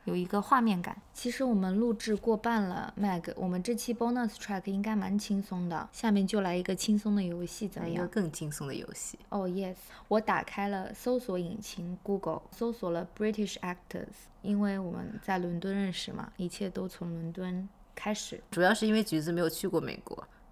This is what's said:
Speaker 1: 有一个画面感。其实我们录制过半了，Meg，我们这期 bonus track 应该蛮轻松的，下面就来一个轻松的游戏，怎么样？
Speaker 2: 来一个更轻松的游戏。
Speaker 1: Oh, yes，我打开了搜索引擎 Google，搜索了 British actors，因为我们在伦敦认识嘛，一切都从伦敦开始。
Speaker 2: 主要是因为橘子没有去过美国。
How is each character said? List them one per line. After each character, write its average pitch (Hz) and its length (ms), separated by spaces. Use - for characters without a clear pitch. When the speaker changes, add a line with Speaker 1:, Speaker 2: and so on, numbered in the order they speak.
Speaker 1:
有 175 120
一 180 80
个 202 180
画 254 180
面 208 220
感。 - 140
其 - 180
实 262 140
我 240 100
们 190 220
录 233 180
制 214 220
过 220 200
半 226 260
了， 180 360
Meg， 190 380
我 185 100
们 180 160
这 240 100
期 233 220
bonus 233 360
track 196 340
应 196 180
该 220 140
蛮 190 200
轻 202 240
松 180 280
的， 165 240
下 - 180
面 196 160
就 208 140
来 180 160
一 180 60
个 185 120
轻 208 240
松 208 160
的 202 80
游 175 240
戏， 202 220
怎 - 120
么 170 80
样？ 170 100
Speaker 2:
来 180 40
一 - 20
个 175 40
更 175 240
轻 151 180
松 147 160
的 135 80
游 - 180
戏。 - 240
Speaker 1:
Oh, 196 180
yes， 185 300
我 220 120
打 202 220
开 - 240
了 202 260
搜 247 240
索 190 220
引 180 220
擎 180 420
Google， 190 480
搜 233 220
索 190 180
了 170 160
British 214 440
actors， - 680
因 202 160
为 202 180
我 185 140
们 180 320
在 190 160
伦 175 220
敦 190 120
认 196 200
识 - 200
嘛， - 240
一 180 120
切 196 200
都 185 200
从 175 240
伦 165 200
敦 185 360
开 - 180
始。 - 380
Speaker 2:
主 170 100
要 185 140
是 220 140
因 214 40
为 220 120
橘 160 160
子 160 100
没 170 100
有 226 80
去 240 200
过 170 120
美 135 220
国。 - 240